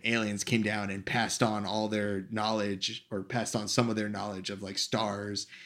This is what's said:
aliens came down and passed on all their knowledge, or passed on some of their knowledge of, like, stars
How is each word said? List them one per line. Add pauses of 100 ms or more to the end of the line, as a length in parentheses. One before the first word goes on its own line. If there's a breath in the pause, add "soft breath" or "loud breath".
aliens
came
down
and
passed
on
all
their
knowledge,
or
passed
on
some
of
their
knowledge
of,
like,
stars (200 loud breath)